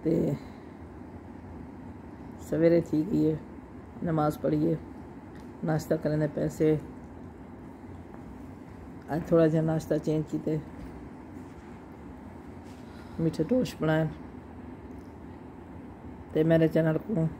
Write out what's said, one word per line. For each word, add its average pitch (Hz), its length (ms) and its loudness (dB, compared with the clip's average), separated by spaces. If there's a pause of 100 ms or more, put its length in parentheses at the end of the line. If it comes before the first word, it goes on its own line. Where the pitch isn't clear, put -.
ते 160 100 6 (2250)
सवेरे 165 340 8
ठीक 156 260 2
ही 156 140 4
है, 156 160 4 (640)
नमाज 156 340 2
पढ़िए, 151 400 2 (880)
नाश्ता 160 340 2
करने 151 320 2
पैसे। 156 420 4 (2500)
आज 160 200 0
थोड़ा 165 160 10
जहा 160 160 6
नाश्ता 160 360 2
चेंज 156 320 2
किते, 156 300 0 (2500)
मीठे 160 260 2
टोस्ट 240 360 2
बनाए। 156 280 6 (2250)
ते 156 120 4
मेरे 165 240 8
चैनल 160 340 6
को 160 260 2 (100)